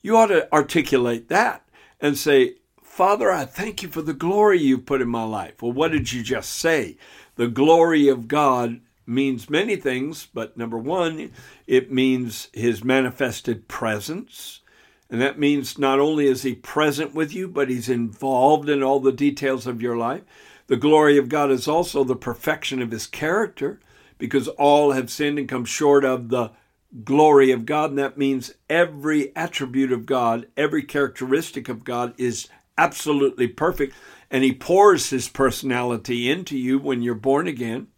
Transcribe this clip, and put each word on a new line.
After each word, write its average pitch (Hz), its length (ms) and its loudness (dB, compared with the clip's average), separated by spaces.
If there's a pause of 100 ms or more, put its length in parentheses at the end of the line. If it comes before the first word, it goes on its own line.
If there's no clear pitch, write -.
You 214 160 0
ought 226 100 8
to 190 260 2
articulate 131 760 0
that 214 400 0 (320)
and 147 160 0
say, 135 380 2 (280)
"Father, 202 480 0
I 160 140 -2
thank 202 380 -10
you 185 60 -12
for 160 120 -8
the 156 140 -4
glory 190 460 2
you've 131 260 2
put 135 160 0
in 120 60 -2
my 117 160 -4
life." 107 360 -8
Well, 120 120 -4
what 156 200 0
did 131 200 -4
you 123 100 -8
just 113 280 -4
say? 151 460 -2 (380)
The 120 140 -2
glory 151 600 4
of 120 200 0
God 127 520 0 (260)
means 131 440 -2
many 196 240 0
things, 139 580 -6
but 113 240 -10
number 117 220 -8
one, 156 540 -4 (340)
it 127 260 2
means 127 600 -2
his 113 320 -2
manifested 127 840 -2
presence. - 920 -8 (500)
And 117 100 -4
that 139 180 -2
means 143 400 -2
not 139 200 2
only 147 300 2
is 123 140 0
he 131 120 -4
present 151 580 -2
with 156 220 -4
you, 185 140 -8
but 143 200 -2
he's 123 200 -6
involved 131 800 0
in 139 160 0
all 139 160 2
the 135 100 4
details 135 560 -2
of 120 160 -8
your 120 140 -4
life. 127 260 -4 (460)
The 131 80 2
glory 147 420 6
of 127 100 2
God 143 220 0
is 127 160 0
also 151 380 0
the 127 100 -2
perfection - 680 -6
of 117 120 -6
his 110 160 -10
character, 185 720 -4 (380)
because 120 280 -2
all 147 460 4
have 131 180 -2
sinned 147 300 -2
and 131 80 -6
come 127 160 -6
short 143 400 4
of 123 240 -2
the 117 240 -2 (500)
glory 139 480 6
of 117 160 0
God. 151 240 -2
And 139 80 -4
that 135 180 -4
means 135 380 -4 (140)
every 151 680 0
attribute 135 560 -2
of 117 160 -2
God, 120 400 0 (100)
every 147 280 0
characteristic 135 840 -2
of 113 140 -10
God 123 340 -6
is 120 300 -6 (320)
absolutely 139 720 0
perfect. 151 480 -4 (340)
And 131 140 2
he 131 80 2
pours 180 580 4
his 127 180 -6
personality 123 1040 -2
into 165 260 -4
you 131 220 0
when 135 240 -2
you're 120 140 -4
born 139 320 0
again. 123 500 -8